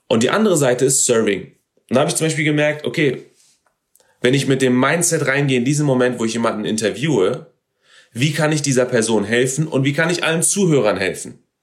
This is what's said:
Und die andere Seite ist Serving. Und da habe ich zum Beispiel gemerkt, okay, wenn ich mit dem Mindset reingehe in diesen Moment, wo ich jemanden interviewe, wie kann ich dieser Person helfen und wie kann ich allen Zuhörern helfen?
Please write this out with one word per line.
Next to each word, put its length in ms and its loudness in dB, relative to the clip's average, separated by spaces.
Und 140 2
die 80 2
andere 280 2
Seite 260 2
ist 220 0
Serving. 460 0
Und 60 -4
da 60 4
habe 100 0
ich 60 -4
zum 100 -2
Beispiel 180 -2
gemerkt, 400 -2
okay, 400 -2
wenn 140 4
ich 120 0
mit 140 0
dem 180 2
Mindset 480 0
reingehe 300 0
in 80 0
diesen 220 0
Moment, 320 2
wo 60 -2
ich 100 -2
jemanden 300 -2
interviewe, 880 -2
wie 200 -2
kann 200 0
ich 80 0
dieser 240 0
Person 400 0
helfen 420 0
und 180 0
wie 100 0
kann 160 0
ich 120 -2
allen 200 -2
Zuhörern 560 2
helfen? 400 -6